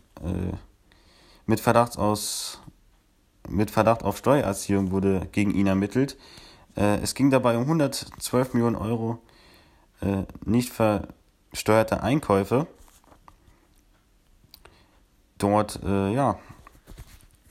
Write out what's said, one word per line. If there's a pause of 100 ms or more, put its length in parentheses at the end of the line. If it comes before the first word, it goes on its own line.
(220)
äh, (880)
mit
Verdacht
aus, (880)
mit
Verdacht
auf
Steuererziehung
wurde
gegen
ihn
ermittelt. (600)
Äh,
es
ging
dabei
um
hundertzwölf
Millionen
Euro, (800)
äh, (220)
nicht
versteuerte
Einkäufe. (2750)
Dort,
äh,
ja, (1120)